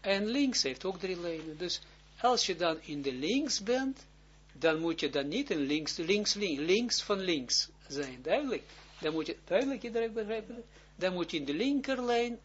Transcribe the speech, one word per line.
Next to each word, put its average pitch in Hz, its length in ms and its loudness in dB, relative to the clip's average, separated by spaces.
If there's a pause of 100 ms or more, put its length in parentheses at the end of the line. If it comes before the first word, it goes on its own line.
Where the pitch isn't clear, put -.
En 196 260 2
links 262 360 2
heeft 131 220 -2
ook 185 140 -2
drie 185 220 -4
lijnen. 160 380 -6
Dus 175 220 -4 (400)
als 240 260 4
je 180 100 0
dan 160 240 2
in 147 220 -6
de 135 100 0
links 214 500 0
bent, 262 440 -2 (460)
dan 160 260 2
moet 165 220 0
je 147 100 2
dan 139 180 0
niet 247 220 -2
in 170 100 2
links, 147 360 0
links, 202 380 2
lin-, 185 260 -2
links 202 420 2
van 202 180 0
links 160 480 0 (200)
zijn. 135 340 -6
Duidelijk. 214 400 0 (380)
Dan 156 120 -2
moet 156 140 -2
je, 165 180 -6
duidelijk, 254 380 0
iedereen 226 300 -2
begrijpen 220 420 -6
het? 233 100 -14 (320)
Dan 185 160 0
moet 175 180 -2
je 175 60 -2
in 147 80 -2
de 143 100 -2
linkerlijn 240 920 0